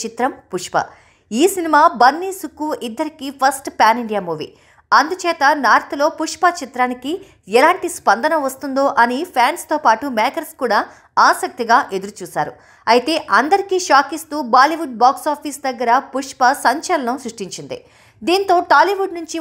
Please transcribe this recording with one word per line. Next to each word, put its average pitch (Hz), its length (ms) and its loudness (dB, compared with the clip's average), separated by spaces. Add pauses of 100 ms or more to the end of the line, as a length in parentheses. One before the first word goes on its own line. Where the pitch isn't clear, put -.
చిత్రం 240 300 -4 (200)
పుష్ప. 180 240 -6 (560)
ఈ 240 120 0 (120)
సినిమా 311 260 2 (200)
బన్నీ, 311 280 2 (120)
సుక్కు 302 260 -10 (200)
ఇద్దరికీ 285 400 -8 (140)
ఫస్ట్ 277 260 0 (120)
పాన్ 233 240 4
ఇండియా 208 240 -4
మూవీ. 156 200 -6 (520)
అందుచేత 339 440 -2 (220)
నార్త్‌లో 285 420 2 (120)
పుష్ప 311 240 -6 (160)
చిత్రానికి 247 520 -4 (460)
ఎలాంటి 339 400 4
స్పందన 240 380 2 (100)
వస్తుందో 269 400 -2 (180)
అని 247 160 0 (160)
ఫ్యాన్స్‌తో 294 500 0
పాటు 226 200 2 (140)
మేకర్స్ 285 420 -4
కూడా 220 180 0 (480)
ఆసక్తిగా 240 500 0 (200)
ఎదురుచూశారు. 180 560 -6 (400)
అయితే 247 200 2 (260)
అందరికీ 370 480 0
షాక్ 285 320 2
ఇస్తూ 294 200 -10 (160)
బాలీవుడ్ 294 480 2
బాక్స్ 269 300 2
ఆఫీస్ 294 340 -10
దగ్గర 247 240 -2 (220)
పుష్ప 262 380 0 (140)
సంచలనం 277 600 -2
సృష్టించింది. 160 540 -12 (500)
దీంతో 392 260 2 (160)
టాలీవుడ్ 349 480 2
నుంచి 330 220 -12